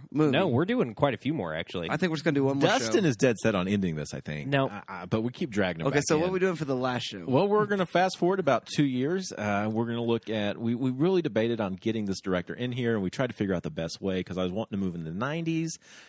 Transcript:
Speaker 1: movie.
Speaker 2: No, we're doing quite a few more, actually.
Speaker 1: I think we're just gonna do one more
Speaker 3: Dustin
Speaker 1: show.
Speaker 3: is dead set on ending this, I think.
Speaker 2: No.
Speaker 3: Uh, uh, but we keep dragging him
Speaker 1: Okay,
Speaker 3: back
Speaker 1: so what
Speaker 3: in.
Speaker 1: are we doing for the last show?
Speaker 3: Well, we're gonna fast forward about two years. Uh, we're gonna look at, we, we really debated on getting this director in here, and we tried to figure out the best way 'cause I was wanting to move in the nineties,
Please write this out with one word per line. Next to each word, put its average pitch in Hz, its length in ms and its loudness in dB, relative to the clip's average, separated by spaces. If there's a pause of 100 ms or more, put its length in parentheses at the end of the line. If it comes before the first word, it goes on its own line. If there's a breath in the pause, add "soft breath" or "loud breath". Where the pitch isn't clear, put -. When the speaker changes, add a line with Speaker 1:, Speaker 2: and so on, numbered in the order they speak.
(120)
Speaker 1:
movie. 147 200 4
Speaker 2:
No, 170 160 4
we're 135 180 4
doing 196 300 0
quite 143 180 2
a 101 40 -4
few 147 160 -2
more, 90 220 -2
actually. 85 340 -4
Speaker 1:
I 127 60 -2
think 175 140 0
we're 160 80 -2
just 147 80 -4
gonna 156 100 2
do 139 80 4
one 139 160 2
more 151 80 6
Speaker 3:
Dustin 185 360 2
Speaker 1:
show. 165 40 4
Speaker 3:
is 123 80 4
dead 120 220 4
set 110 180 2
on 92 140 0
ending 95 260 0
this, 73 180 -6
I 67 60 -8
think. 76 300 -8
Speaker 2:
No. 135 180 2
Speaker 3:
Uh, 101 220 -8
uh, 87 160 -6
but 110 160 0
we 120 100 -2
keep 151 180 -4
dragging 92 300 0
him 85 80 0
Speaker 1:
Okay, 143 120 2
Speaker 3:
back 143 60 2
Speaker 1:
so 156 120 2
what 165 80 2
Speaker 3:
in. 185 60 0
Speaker 1:
are - 20 -2
we 185 60 0
doing 185 180 0
for 151 80 -4
the 135 100 0
last 123 280 -2
show? 95 220 -10
Speaker 3:
Well, 143 220 4
we're 208 200 2
gonna 196 180 0
fast 180 320 2
forward 185 240 2
about 135 240 2
two - 180 2
years. 143 480 0
Uh, 104 400 0
we're 113 140 0
gonna 117 180 -4
look 117 260 0
at, 104 280 -2
we, 117 180 -2
we 127 160 -2
really 175 300 2
debated 113 400 0
on 95 140 -2
getting 110 280 -2
this 98 160 -2
director 87 340 -2
in 123 200 -6
here, 117 220 0
and 104 60 0
we 92 80 0
tried 127 180 -2
to 117 60 -6
figure 95 220 0
out 85 80 -2
the 80 80 -6
best 82 300 -6
way 92 220 -2
'cause 87 140 -8
I 92 60 0
was 90 80 -2
wanting 98 260 -6
to 98 80 0
move 90 80 -2
in 85 120 -8
the 80 60 -8
nineties, 160 680 -4 (300 loud breath)